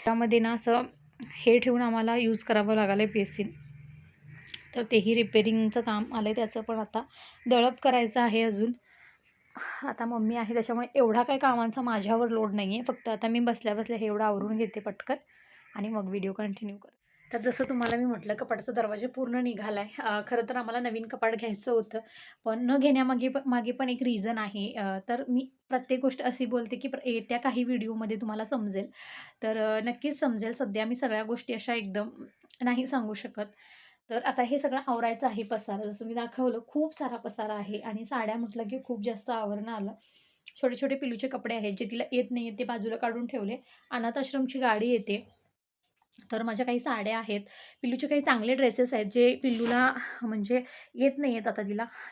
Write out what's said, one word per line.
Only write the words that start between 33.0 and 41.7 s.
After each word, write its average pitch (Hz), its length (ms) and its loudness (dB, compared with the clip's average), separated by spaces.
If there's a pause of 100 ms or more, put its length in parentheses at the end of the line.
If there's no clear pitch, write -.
शकत. 208 320 -8 (640)
तर 233 140 -2
आता 262 180 0
हे 247 180 2
सगळं 269 280 0
आवरायचं 233 400 0
आहे 226 160 -2
पसारा, 214 400 -4
जसं 208 240 -8
मी 233 60 -8
दाखवलं, 240 540 -2
खूप 311 260 0
सारा 247 220 -4
पसारा 214 380 -6
आहे. 202 260 -6
आणि 220 260 -8
साड्या 220 300 -2
म्हटलं 226 280 -6
की 254 200 -6
खूप 220 200 -6
जास्त 220 260 -6
आवरणं 214 420 -4
आलं. 214 220 -6 (680)
छोटे 247 140 2
छोटे 262 200 0
पिलूचे 262 320 -4
कपडे 247 280 -4
आहेत, 208 220 -2